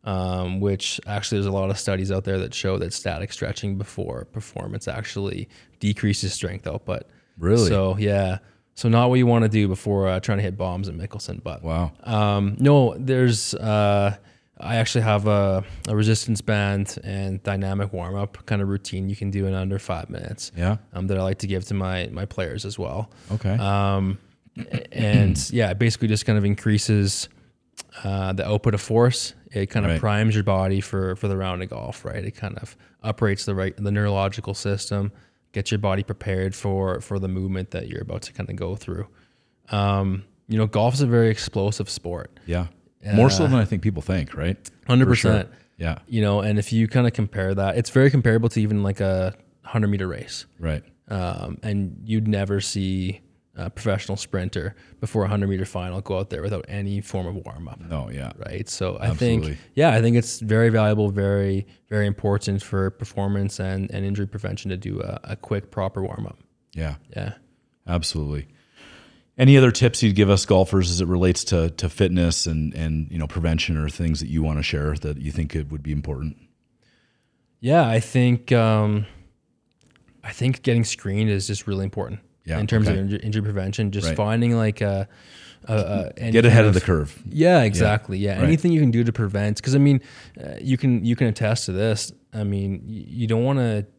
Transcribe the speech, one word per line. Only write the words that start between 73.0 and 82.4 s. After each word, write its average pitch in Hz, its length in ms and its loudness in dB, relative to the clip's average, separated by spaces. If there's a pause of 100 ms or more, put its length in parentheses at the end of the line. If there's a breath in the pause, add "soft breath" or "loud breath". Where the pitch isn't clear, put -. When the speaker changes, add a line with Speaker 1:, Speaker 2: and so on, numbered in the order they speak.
Speaker 2:
you 82 80 -6
know, 78 100 -2
prevention 82 480 0
or 76 120 -2
things 80 320 -2
that 80 80 -6
you 78 140 0
wanna 76 220 0
share 76 320 -2
that 73 240 -6
you 73 100 -6
think 76 240 -4
it 76 160 -4
would 73 120 -8
be 76 100 -6
important? 73 440 -6 (1200)
Speaker 1:
Yeah, 139 280 4
I 113 120 4
think, 123 520 2
um, 107 540 4 (1160 soft breath)
I - 100 -14
think 127 300 -2
getting 117 220 4
screened 104 460 -2
is 98 160 0
just 101 200 -6
really 98 180 -2
important 101 360 -6 (240)